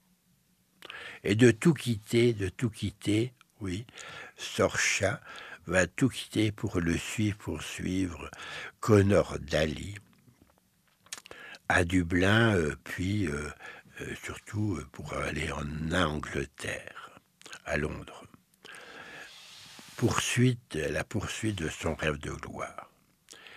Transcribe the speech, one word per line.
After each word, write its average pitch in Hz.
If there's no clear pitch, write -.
Et 101
de 117
tout 165
quitter, 120
de 98
tout 117
quitter, 107
oui, 95
Sorcha -
va 90
tout 127
quitter -
pour 104
le 85
suivre, 104
pour 76
suivre 85
Connor 98
Daly 76
à 87
Dublin, 95
euh, 76
puis, 95
euh, 73
euh, -
surtout, 104
euh, 69
pour 73
aller 76
en 76
Angleterre, -
à 80
Londres. 76
Poursuite, -
la 76
poursuite 104
de 78
son -
rêve 76
de 73
gloire. -